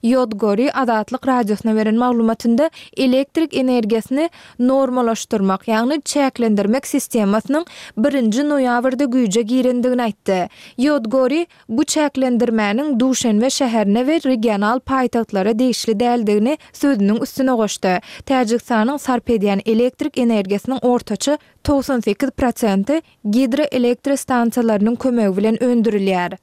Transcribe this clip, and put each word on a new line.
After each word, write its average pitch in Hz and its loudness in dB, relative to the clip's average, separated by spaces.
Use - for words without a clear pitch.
Yodgori 226 0
Azatlyk 240 -2
radiosyna 220 0
beren 220 2
maglumatynda 233 2
elektrik 269 0
energiýasyny 254 0
normalaşdyrmak, 240 0
ýagny 233 0
çäklendirmek 233 0
sistemasynyň 247 -2
birinji 262 0
noýabrda 254 0
güýje 233 0
girendigini 247 0
aýtdy. 190 -2
Yodgori 269 0
bu 226 0
çäklendirmäniň 247 0
Duşenbe 240 2
şäherine 233 0
we 311 0
regional 220 0
paýtagtlara 233 -2
degişli 226 0
däldigini 240 0
sözüniň 226 0
üstüne 262 -2
goşdy. 202 -2
Täjikistanyň 240 0
sarp 247 -2
edýän 202 0
elektrik 247 0
energiýasynyň 226 0
ortaça 247 0
toksan 277 0
sekiz 226 -2
prosenti 240 0
gidroelektr 247 0
stansiýalarynyň 233 0
kömegi 226 0
bilen 220 0
öndürilýär. 196 0